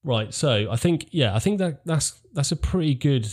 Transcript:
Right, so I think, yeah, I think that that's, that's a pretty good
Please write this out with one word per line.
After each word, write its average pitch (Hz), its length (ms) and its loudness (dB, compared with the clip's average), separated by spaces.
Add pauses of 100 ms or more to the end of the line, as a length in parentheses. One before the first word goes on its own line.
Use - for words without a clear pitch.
Right, 110 300 -2
so 107 380 0
I 117 60 -2
think, 170 340 0
yeah, 117 240 0
I 110 40 4
think 202 200 0
that 170 260 -4
that's, 160 360 -2 (120)
that's 139 180 0
a 170 40 0
pretty 156 400 0
good 123 380 2